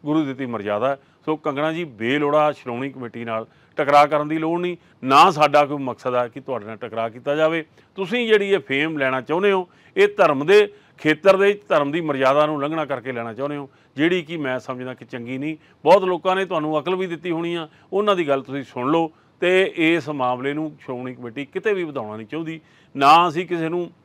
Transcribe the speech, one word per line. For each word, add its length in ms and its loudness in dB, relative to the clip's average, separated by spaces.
ਗੁਰੂ 160 0
ਦੀ 60 -2
ਦਿੱਤੀ 200 -8
ਮਰਜ਼ਾਦਾ 420 -4
ਹੈ। 100 -4
ਸੋ 120 -2
ਕੰਗਣਾ 360 -4
ਜੀ, 120 -6
ਬੇਲੋੜਾ 680 0
ਸ਼੍ਰੋਮਣੀ 380 -8
ਕਮੇਟੀ 340 -14
ਨਾਲ 220 -6
ਟਕਰਾਅ 300 6
ਕਰਨ 220 -2
ਦੀ 100 -4
ਲੋੜ 220 -2
ਨਹੀਂ, 160 -4
ਨਾ 260 8
ਸਾਡਾ 360 4
ਕੋਈ 120 -6
ਮਕਸਦ 360 -6
ਹੈ 140 0
ਕਿ 120 -14
ਤੁਹਾਡੇ 260 -8
ਨਾਲ 100 -12
ਟਕਰਾਅ 320 -6
ਕੀਤਾ 260 -6
ਜਾਵੇ। 300 0
ਤੁਸੀਂ 320 -4
ਜਿਹੜੀ 200 4
ਇਹ 100 2
ਫੇਮ 400 -2
ਲੈਣਾ 220 0
ਚਾਹੁੰਦੇ 320 0
ਹੋ, 160 -2
ਇਹ 200 6
ਧਰਮ 300 4
ਦੇ 260 6
ਖੇਤਰ 380 4
ਦੇ, 320 2
ਧਰਮ 240 2
ਦੀ 80 -2
ਮਰਜ਼ਾਦਾ 460 2
ਨੂੰ 80 -2
ਉਲੰਘਣਾ 300 -4
ਕਰਕੇ 280 -6
ਲੈਣਾ 220 -8
ਚਾਹੁੰਦੇ 220 -6
ਹੋ, 140 -12
ਜਿਹੜੀ 260 2
ਕਿ 140 -12
ਮੈਂ 220 -4
ਸਮਝਦਾ 360 -10
ਕਿ 100 -20
ਚੰਗੀ 340 -10
ਨਹੀਂ। 180 -8
ਬਹੁਤ 180 8
ਲੋਕਾਂ 340 0
ਨੇ 80 -2
ਤੁਹਾਨੂੰ 360 -2
ਅਕਲ 140 -4
ਵੀ 120 -4
ਦਿੱਤੀ 240 -8
ਹੋਣੀ 240 -4
ਆ, 140 -8
ਉਹਨਾਂ 240 0
ਦੀ 120 -4
ਗੱਲ 140 0
ਤੁਸੀਂ 220 -10
ਸੁਣ 260 -6
ਲਓ 220 0
ਤੇ 360 2
ਇਸ 320 0
ਮਾਮਲੇ 440 -4
ਨੂੰ 280 -8
ਸ਼੍ਰੋਮਣੀ 340 -10
ਕਮੇਟੀ 300 -12
ਕਿਤੇ 280 -4
ਵੀ 120 -2
ਵਧਾਉਣਾ 320 -10
ਨਹੀਂ 100 -14
ਚਾਹੁੰਦੀ। 340 -10
ਨਾ 320 6
ਅਸੀਂ 180 -4
ਕਿਸੇ 220 -4
ਨੂੰ 220 -6